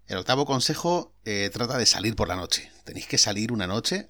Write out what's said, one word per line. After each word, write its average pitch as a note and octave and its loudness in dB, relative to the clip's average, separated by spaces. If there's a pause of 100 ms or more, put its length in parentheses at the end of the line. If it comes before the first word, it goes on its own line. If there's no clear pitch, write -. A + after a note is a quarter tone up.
El F#2+ -4
octavo C3 2
consejo, D#3+ 0
eh, G2+ -2
trata B2 -2
de A2 4
salir G#2+ 2
por G2 2
la F2+ 0
noche. - -4 (140)
Tenéis - -10
que - 0
salir A2 2
una G#2+ -2
noche A#2 -2